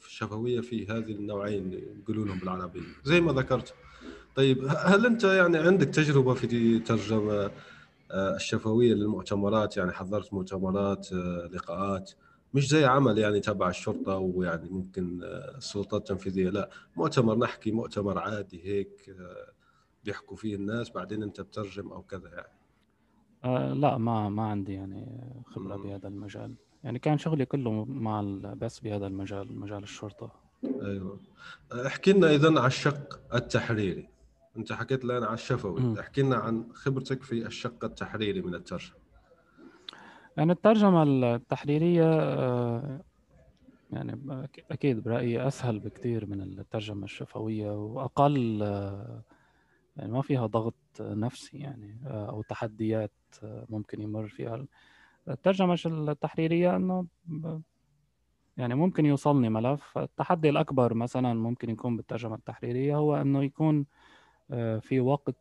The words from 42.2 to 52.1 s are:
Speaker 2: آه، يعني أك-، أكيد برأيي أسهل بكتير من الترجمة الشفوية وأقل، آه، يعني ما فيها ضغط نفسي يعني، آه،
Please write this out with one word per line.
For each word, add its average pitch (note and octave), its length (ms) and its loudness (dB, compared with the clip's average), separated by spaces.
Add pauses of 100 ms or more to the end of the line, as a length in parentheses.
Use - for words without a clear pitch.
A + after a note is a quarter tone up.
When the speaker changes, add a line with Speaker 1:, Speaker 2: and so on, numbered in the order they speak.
Speaker 2:
آه، C3 800 -2 (880)
يعني A#2+ 220 -6 (320)
أك-، - 260 -18
أكيد A#2+ 320 0
برأيي A#2+ 460 -2
أسهل A#2+ 320 -2
بكتير G#2+ 460 -4
من G2 160 -6
الترجمة G2+ 600 -10
الشفوية A2 680 -6 (140)
وأقل، B2 760 0
آه، G2+ 600 -6 (760)
يعني - 160 -10
ما C3 100 0
فيها B2+ 240 0
ضغط A2+ 300 -2 (240)
نفسي G#2+ 580 -6
يعني، A2+ 480 -14
آه، G#2+ 240 -8